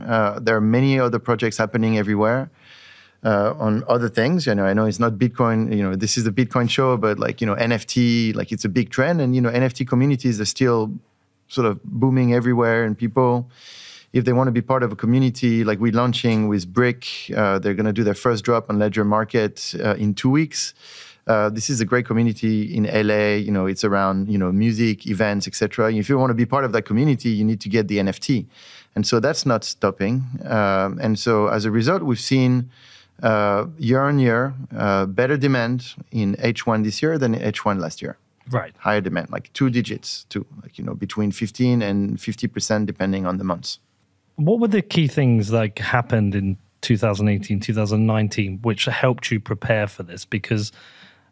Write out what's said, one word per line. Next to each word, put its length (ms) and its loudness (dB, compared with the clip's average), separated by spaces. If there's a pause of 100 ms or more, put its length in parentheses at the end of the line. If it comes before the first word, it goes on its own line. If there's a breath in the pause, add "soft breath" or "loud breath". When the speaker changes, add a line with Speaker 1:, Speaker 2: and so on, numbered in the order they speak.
Speaker 1:
Uh, 360 0
there 160 2
are 40 0
many 380 4
other 200 0
projects 360 -2
happening 420 0
everywhere. 540 0 (720 loud breath)
Uh, 360 2
on 280 0
other 220 2
things, 380 0
you 80 2
know, 100 2
I 80 2
know 120 2
it's 120 -2
not 220 0
Bitcoin, 580 0
you 60 0
know, 120 0
this 220 -2
is 60 -2
the 80 0
Bitcoin 360 0
show, 300 2
but, 220 0
like, 200 -2
you 60 -2
know, 80 0
N 180 0
F 140 -2
T, 480 2
like, 180 -4
it's 140 -4
a 40 -2
big 200 0
trend, 320 0
and, 140 2
you 60 2
know, 80 2
N 120 0
F 140 0
T 100 -4
communities 560 2
are 40 -4
still 460 2 (560)
sort 200 0
of 160 -2
booming 500 2
everywhere, 500 2
and 140 -2
people, 500 0 (640 loud breath)
if 140 0
they 80 2
wanna 160 4
be 120 0
part 200 0
of 100 0
a 40 -10
community, 680 2
like, 160 0
we're 120 2
launching 560 2
with 260 -2
Brick, 320 0 (320)
uh, 220 2
they're 160 0
gonna 180 0
do 100 0
their 120 0
first 280 0
drop 280 0
on 80 2
Ledger 260 2
Market, 720 -2
uh, 200 0
in 160 0
two 160 0
weeks. 420 -2 (540 loud breath)
Uh, 240 2
this 180 -4
is 100 -2
a 60 0
great 220 0
community 680 0
in 120 0
L 240 2
A, 260 2
you 140 -2
know, 160 0
it's 160 -4
around, 460 0
you 100 0
know, 120 0
music, 540 0
events, 420 0
et 60 -10
cetera. 400 0
If 160 -2
you 80 2
wanna 160 2
be 140 0
part 180 0
of 60 -4
that 140 0
community, 440 0
you 140 0
need 180 0
to 80 -10
get 180 2
the 120 0
N 80 2
F 120 -4
T. 280 -2 (480 loud breath)
And 100 -2
so 140 2
that's 260 0
not 180 0
stopping. 600 -2 (200)
Um, 560 0
and 200 0
so 300 2
as 160 0
a 60 -2
result, 300 2
we've 180 -2
seen, 520 2 (520 loud breath)
uh, 440 2 (100)
year 240 2
on 180 2
year, 360 2 (200)
uh, 300 0
better 320 0
demand 560 0 (180)
in 280 -2
H 260 -2
one 160 2
this 220 -2
year 160 0
than 160 0
H 280 -4
one 160 0
last 220 -8
year. 160 -10 (320)
Speaker 2:
Right. 300 -4
Speaker 1:
Higher 200 0
demand, 300 -4
like, 240 -12
two 160 0
digits, 600 -6
too, 160 -8 (180)
like, 160 -20
you 40 -10
know, 120 -8
between 360 -4
fifteen 520 0
and 360 -2
fifty 280 -6
percent 400 -2
depending 400 -2
on 100 -2
the 60 -6
months. 360 -6 (560)
Speaker 2:
What 240 2
were 80 2
the 140 2
key 260 0
things, 440 2
like, 260 0
happened 560 0
in 240 -2 (240)
two 160 2
thousand 320 0
eighteen, 300 -2
two 160 -4
thousand 320 2
nineteen, 560 0
which 220 -2
helped 440 0
you 100 -2
prepare 460 -2
for 160 -8
this? 240 -14
Because, 460 -4 (600 loud breath)